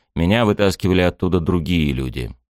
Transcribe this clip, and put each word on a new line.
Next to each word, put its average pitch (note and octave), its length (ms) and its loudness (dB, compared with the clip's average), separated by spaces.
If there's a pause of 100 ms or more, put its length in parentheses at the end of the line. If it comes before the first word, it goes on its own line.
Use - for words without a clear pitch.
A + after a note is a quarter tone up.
(140)
Меня F#2+ 300 2
вытаскивали G2 560 0
оттуда F2+ 400 0
другие E2 520 0
люди. B1 420 -8 (260)